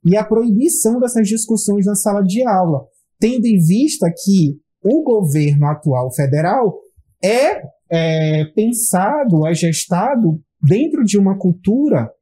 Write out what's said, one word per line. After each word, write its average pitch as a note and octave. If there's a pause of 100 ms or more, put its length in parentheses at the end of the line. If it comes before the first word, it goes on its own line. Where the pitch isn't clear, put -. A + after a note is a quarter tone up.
e F3+
a G#3+
proibição A3+
dessas A#3
discussões G#3
na G3+
sala G3+
de G3+
aula, F3+ (340)
tendo A#3+
em A3
vista F#3
que E3+ (240)
o C4+
governo D3+
atual C3
federal D#3+ (460)
é, C4 (260)
é D#3+
pensado, A3
é E3+
gestado F3 (200)
dentro A#3
de G3+
uma G3
cultura F#3+ (100)